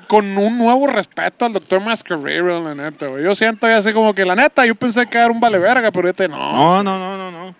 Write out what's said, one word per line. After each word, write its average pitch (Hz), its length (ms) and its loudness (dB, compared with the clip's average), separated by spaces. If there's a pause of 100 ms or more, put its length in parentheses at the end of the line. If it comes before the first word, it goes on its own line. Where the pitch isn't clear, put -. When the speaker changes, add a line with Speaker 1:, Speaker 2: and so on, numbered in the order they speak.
Speaker 1:
con 202 300 2
un 220 180 0
nuevo 247 300 2
respeto 185 580 -4
al 233 80 -2
doctor 190 280 -2
Mascarero, 170 840 -4
la 156 120 -8
neta, 147 340 -10
güey. 135 160 -6
Yo 196 100 2
siento 220 340 0
ya 226 80 4
así 214 160 0
como 214 220 2
que, 196 100 0
la 180 100 0
neta, 262 300 2
yo 226 100 2
pensé 247 320 0
que 233 120 -2
era 233 120 4
un 233 80 -2
vale 226 200 2
verga, 220 340 2
pero 175 160 -2
este 185 200 -2
no. 147 100 -8
Speaker 2:
No, 165 440 2
no, 190 160 -4
no, 190 200 -8
no, 185 120 -12
no. 175 300 -16